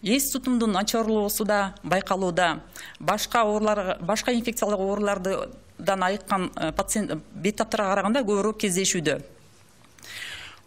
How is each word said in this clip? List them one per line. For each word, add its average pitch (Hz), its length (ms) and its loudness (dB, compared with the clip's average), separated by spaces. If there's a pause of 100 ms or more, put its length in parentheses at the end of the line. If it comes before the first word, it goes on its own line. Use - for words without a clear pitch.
эс 247 300 2
тутумдун 247 400 2
начарлоосу 214 720 0
да 196 380 0
байкалууда. 180 800 2 (380)
Башка 208 440 2
оорулар, 208 580 2
башка 214 320 0
инфекциялык 220 460 0
оорулардан 196 1200 -2
айыккан, 190 520 0
э, 160 160 -2
пациент, 196 400 -2 (240)
бейтаптарга 208 540 0
караганда 202 320 2
көбүрөөк 208 420 0
кездешүүдө. 175 580 0 (1500)